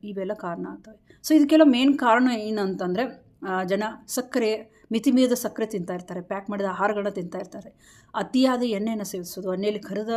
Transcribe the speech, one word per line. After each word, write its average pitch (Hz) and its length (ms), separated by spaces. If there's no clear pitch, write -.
ಇವೆಲ್ಲ 196 300
ಕಾರಣ 180 360
ಆಗ್ತವೆ. - 540
So 311 120
ಇದಕ್ಕೆಲ್ಲ 311 280
ಮೇನ್ 269 340
ಕಾರಣ 247 380
ಏನಂತಂದರೆ, 202 880
ಆ, 185 160
ಜನ 196 180
ಸಕ್ಕರೆ, 233 760
ಮಿತಿಮೀರಿದ 247 400
ಸಕ್ಕರೆ 226 340
ತಿಂತಾ 180 280
ಇರ್ತಾರೆ, 180 260
ಪ್ಯಾಕ್ 196 300
ಮಾಡಿದ 196 200
ಆಹಾರಗಳನ್ನ 202 380
ತಿಂತಾ 180 300
ಇರ್ತಾರೆ, - 600
ಅತಿಯಾದ 247 480
ಎಣ್ಣೆಯನ್ನು 214 420
ಸೇವಿಸೋದು, 185 500
ಎಣ್ಣೆಯಲ್ಲಿ 202 260
ಕರಿದ 208 360